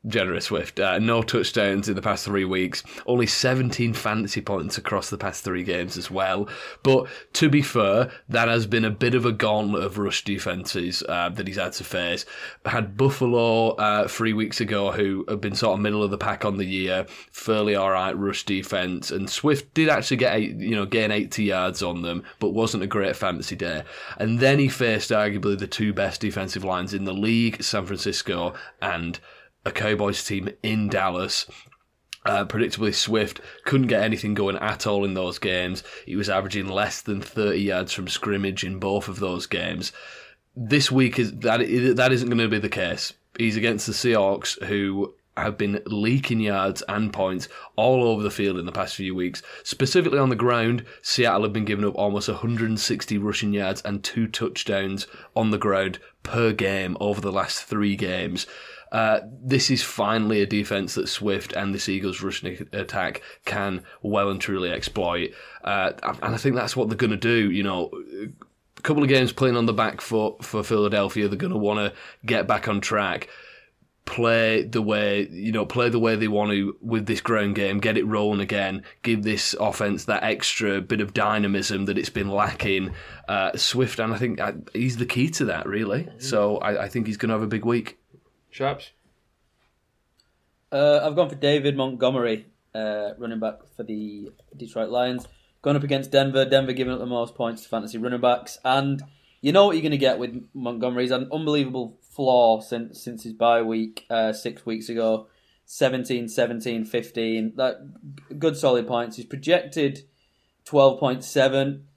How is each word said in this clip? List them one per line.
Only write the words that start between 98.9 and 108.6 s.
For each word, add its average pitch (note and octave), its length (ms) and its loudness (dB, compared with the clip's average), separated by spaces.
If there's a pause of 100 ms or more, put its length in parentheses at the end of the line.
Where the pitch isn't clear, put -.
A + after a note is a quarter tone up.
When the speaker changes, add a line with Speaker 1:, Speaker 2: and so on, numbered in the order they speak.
Speaker 3:
you C#3+ 100 2
know G3 140 10
what F#3 100 4
you're D#3+ 80 0
gonna D3+ 140 2
get C3 220 4
with B2 340 -8
Montgomery. B2 500 -2
He's B2+ 80 0
had B2+ 120 0
an C#3 100 -8
unbelievable C#3 680 -2
floor A#2+ 600 4
since, - 420 -8
since A#2 200 -12
his A2+ 100 -10
bye A#2 280 6
week, A2+ 480 -2
uh, A2+ 220 2
six A2+ 340 -8
weeks A2+ 220 -6
ago. A2+ 400 0 (380)
Seventeen, B2+ 640 0
seventeen, A#2 560 -2
fifteen. A2+ 720 -2
That, - 840 -6
good D3+ 160 2
solid B2 320 2